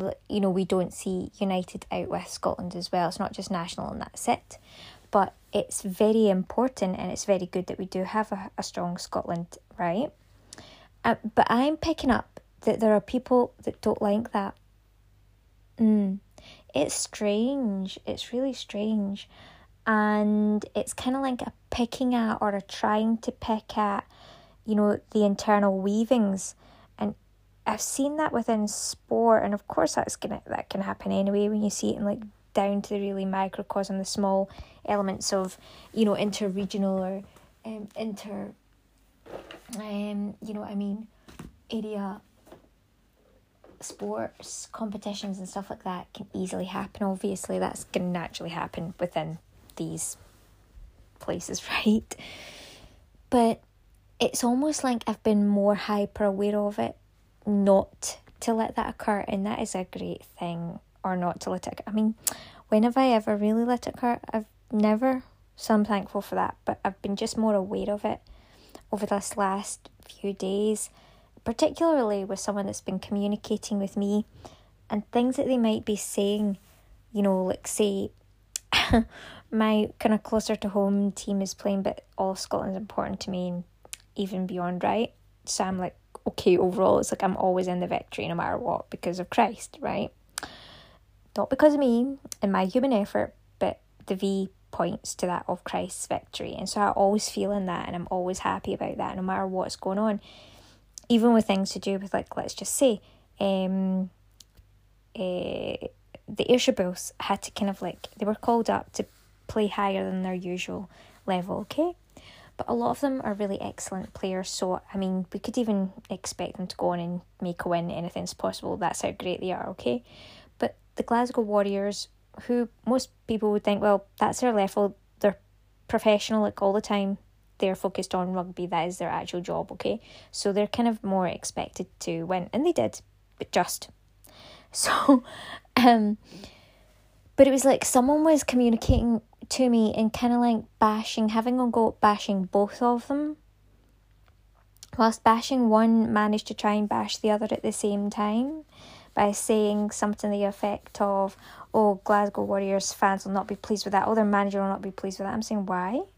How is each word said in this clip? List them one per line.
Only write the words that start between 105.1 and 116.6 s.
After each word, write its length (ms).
eh, 640
the 240
Ayrshire 220
Bulls 480
had 220
to 80
kind 180
of, 140
like, 340
they 80
were 100
called 360
up 240
to 100
play 200
higher 380
than 180
their 100
usual 560
level, 320
okay? 360
But 120
a 60
lot 180
of 80
them 240
are 100
really 260
excellent 540
players, 340
so, 320
I 20
mean, 380
we 40
could 200
even 340
expect 480
them 100